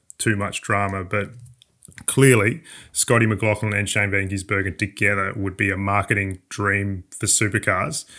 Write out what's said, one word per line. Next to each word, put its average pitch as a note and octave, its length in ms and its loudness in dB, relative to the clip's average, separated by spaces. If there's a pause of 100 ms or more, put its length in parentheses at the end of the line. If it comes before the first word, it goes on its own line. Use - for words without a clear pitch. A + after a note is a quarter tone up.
(160)
too A2 200 2
much G2 260 -4
drama. G2 420 -2
But G2+ 280 -4 (760)
clearly, C3 560 6 (300)
Scotty A#2 340 2
McLaughlin G#2+ 480 0
and G2+ 120 -2
Shane G2+ 240 0
Van G2 200 0
Gisbergen G2 480 -2
together G2+ 580 0
would G2 220 -6
be G2+ 120 0
a F#2 60 -2
marketing G2 720 -2
dream G2 600 -2
for - 160 -8
supercars. G#2 800 0 (120)